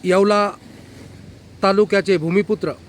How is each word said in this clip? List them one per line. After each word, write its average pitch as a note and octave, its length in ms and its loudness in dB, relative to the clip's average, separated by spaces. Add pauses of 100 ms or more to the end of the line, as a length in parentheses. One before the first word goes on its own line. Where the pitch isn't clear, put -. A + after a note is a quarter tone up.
येवला G3+ 480 2 (1120)
तालुक्याचे G3 540 2
भूमिपुत्र F3 540 -2 (180)